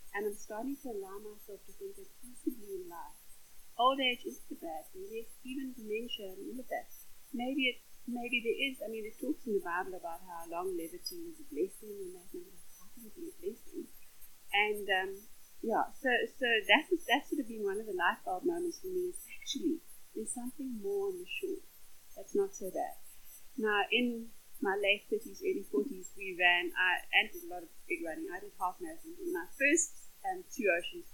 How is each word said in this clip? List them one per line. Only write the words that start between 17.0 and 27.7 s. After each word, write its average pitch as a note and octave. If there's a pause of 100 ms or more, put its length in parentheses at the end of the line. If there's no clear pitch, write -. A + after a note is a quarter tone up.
that's B3
sort D#4+
of A#3+
been A3
one G3
of A3
the G3+
light F3+
bulb F#3
moments F3
for F#3
me, F4+
is -
actually - (320)
there's A3
something B3+
more G4
on F4
the F4+
shore - (560)
that's -
not G3
so -
bad. - (580)
Now, G#3
in A#3 (240)
my G3
late G3+
thirties, -
early -
forties, -
we F#3+
ran, F3
I, F3+
and G#3
did F3
a E3+
lot F3
of D#3+ (160)